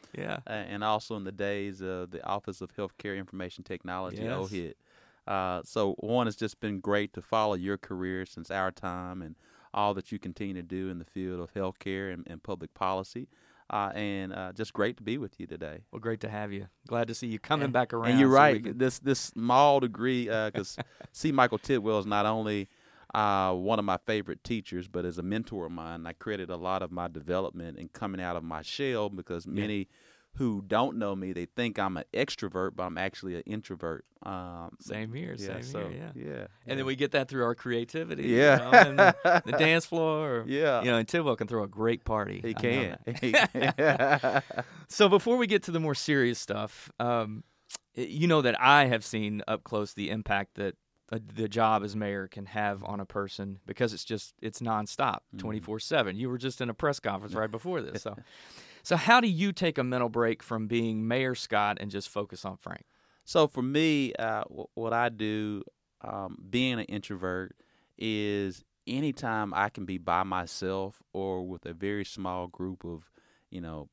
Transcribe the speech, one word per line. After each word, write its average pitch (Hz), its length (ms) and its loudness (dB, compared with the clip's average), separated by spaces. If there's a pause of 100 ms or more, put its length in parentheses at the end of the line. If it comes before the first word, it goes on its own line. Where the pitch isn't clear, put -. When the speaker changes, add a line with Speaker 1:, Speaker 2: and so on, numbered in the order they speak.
(160)
Speaker 1:
Yeah, - 60 -8
yeah. - 240 -6
Speaker 2:
Uh, - 40 -10
and 104 340 -6
also 107 320 0
in 98 80 -8
the 95 80 -8
days 101 500 -4
of 90 300 -6
the 87 120 -10
Office 98 360 -6
of 92 160 -10
Healthcare 98 420 -6
Information 92 460 -10
Technology, 92 580 -8
Speaker 1:
Yes. 113 100 -4
Speaker 2:
ohit. 92 440 -6 (500)
Uh, 92 380 -2
so, 101 340 0
one, 117 300 0
it's 107 80 -6
just - 240 -6
been 104 180 -4
great 104 360 0
to 92 80 -12
follow 107 320 2
your 95 220 -2
career 92 500 -6
since - 220 -16
our 95 220 0
time 90 520 -8
and 80 120 -12 (400)
all 104 200 2
that 95 180 -8
you 104 80 -6
continue 98 340 -8
to 92 80 -8
do 92 260 -6
in 90 120 -8
the 82 40 -12
field 92 360 -6
of 85 120 -10
healthcare 95 600 -4
and, 87 180 -10
and 82 140 -14
public 85 300 -8
policy. 95 520 -4 (420)
Uh, 101 260 -2
and, 98 380 -4
uh, 95 200 -8
just 107 200 -8
great 107 240 0
to 120 80 -18
be 113 120 -2
with 120 220 -8
you 87 80 -10
today. 82 460 -10
Speaker 1:
Well, 113 80 -12
great 113 220 -4
to 104 60 -4
have 104 240 -8
you. 98 140 -8 (220)
Glad 117 180 0
to 113 80 -6
see 120 140 -8
you 110 100 -4
coming 139 280 0
Speaker 2:
And, 131 60 0
Speaker 1:
back 123 200 2
around 117 180 0
Speaker 2:
and 127 80 6
you're 135 100 10
Speaker 1:
so 131 40 6
we 135 40 10
Speaker 2:
right. 135 280 8
Speaker 1:
can 110 140 -6
Speaker 2:
This, 127 200 2
this 135 220 0
small 135 580 6
degree, 120 500 -2
uh, 110 220 -2
'cause 101 260 -8 (180)
Speaker 1:
<laughs> - 180 -20
Speaker 2:
C - 180 -2
Michael 123 280 6
Tidwell 107 420 2
is 98 60 -2
not 104 200 2
only, 107 420 0 (460)
uh, 98 400 4
one 101 240 0
of 101 60 0
my 92 140 0
favorite 104 440 -4
teachers, 95 460 -6
but 87 160 -4
is 87 140 -6
a 87 40 -4
mentor 101 440 -4
of 80 60 -8
mine. 82 320 -10
I 85 100 -10
credit 95 360 -6
a 90 60 -6
lot 92 260 -2
of 85 80 -6
my 87 160 -4
development 85 720 -4
and - 140 -14
coming 95 280 -8
out 90 140 -4
of 82 80 -6
my 80 200 -8
shell 120 460 -2
because 87 380 -8
Speaker 1:
Yeah. 71 60 -8
Speaker 2:
many 101 360 -2 (460)
who 110 300 -2
don't 113 320 2
know 101 200 -2
me, 92 160 -4
they 87 120 -6
think 117 320 -2
I'm 95 200 0
an - 80 -6 (100)
extrovert, 95 640 -2
but 92 80 -4
I'm 87 120 -6
actually 92 380 -4
an 82 120 -6
introvert. 87 580 -6 (180)
Um, 90 580 -10
Speaker 1:
Same 107 320 -8
here, 160 240 -8
Speaker 2:
yeah, - 180 -8
Speaker 1:
same - 100 -10
Speaker 2:
so, 135 240 -8
Speaker 1:
here, - 260 -12
yeah. - 100 -12
Speaker 2:
yeah, 147 140 -10
Speaker 1:
And 98 100 -12 (180)
then 135 120 -4
Speaker 2:
yeah. 135 60 -2
Speaker 1:
we 135 100 -2
get 135 180 0
that 135 160 2
through 131 140 -2
our 117 140 0
creativity, 143 720 -4
Speaker 2:
Yeah. 135 300 8
Speaker 1:
you 120 120 -4
know, - 80 -
and 147 220 10
the, 175 420 8
Speaker 2:
<laughs> - 40 -10
Speaker 1:
the - 60 -4
dance 160 340 4
floor. 156 560 0
Or, - 40 -8
Speaker 2:
Yeah. 135 360 2
Speaker 1:
you 123 100 2
know, 117 60 6
and 113 100 0
Tidwell 151 260 2
can 107 140 -4
throw 113 160 0
a 98 40 -6
great 113 360 0
party. 101 400 -2
Speaker 2:
He 113 60 -2
Speaker 1:
I - 20 -2
know - 80 -6
Speaker 2:
can. 120 460 0
Speaker 1:
that. 120 120 -4
Speaker 2:
<laughs> - 20 -14
He 135 1200 4 (100)
can. - 120 -6 (140)
<laughs> - 100 -20
Speaker 1:
So 208 200 8
before 214 280 6
we 240 120 4
get 202 160 2
to 175 80 -8
the 165 80 2
more 151 160 0
serious 127 420 2
stuff, - 600 -6
um, 113 420 0 (540)
y-, 123 120 -2
you 151 200 2
know 156 140 8
that 123 180 4
I 139 240 10
have 117 200 2
seen 104 440 -2
up 107 160 -2
close 107 300 -2
the 98 160 -4
impact 101 460 -2
that, 98 200 -4 (340)
uh, 117 80 -4 (160)
the 110 140 -2
job 110 340 4
as 104 140 -4
mayor 101 320 -4
can 98 180 -12
have 101 380 -2
on 101 160 -6
a 95 60 -8
person 98 600 -6
because 107 260 0
it's - 120 -10
just, - 360 -8
it's 110 200 -8
nonstop, 113 560 0 (140)
Speaker 2:
Mm-hmm. 104 80 -14
Speaker 1:
twenty-four 107 420 -6
seven. 107 340 0
You 120 140 -4
were 123 100 -4
just 127 220 -6
in 120 100 -4
a 110 40 -6
press - 260 0
conference 98 340 -4
right 110 160 0
before 156 320 -4
this, - 200 -8
so. 104 200 -8
Speaker 2:
<laughs> - 40 -20 (560)
Speaker 1:
So 175 140 2
how 233 240 8
do 233 80 4
you 190 240 2
take 170 260 0
a 127 60 2
mental 123 240 0
break 113 340 2
from 110 240 -4
being 113 400 0
Mayor 127 280 2
Scott 104 460 0
and 104 100 -8
just 98 180 -6
focus 101 360 -6
on 95 120 -8
Frank? - 280 -12 (400)
Speaker 2:
So 156 220 4
for 135 160 -2
me, 143 520 2
uh, 113 300 -2
w-, - 300 -12
what 113 180 -2
I 120 160 4
do, 107 540 -4 (400)
um, 101 360 -10 (120)
being 123 240 2
an 117 120 -4
introvert, 92 680 -6 (440)
is 104 680 -2 (220)
anytime 117 680 -2
I 98 140 2
can 104 160 -10
be 92 140 -4
by 87 240 2
myself 95 800 -4 (100)
or 95 340 -4
with 92 200 -10
a 85 80 -8
very 98 300 -2
small 90 440 -6
group 92 360 -8
of, 82 260 -10 (400)
you 90 100 -10
know 80 320 -10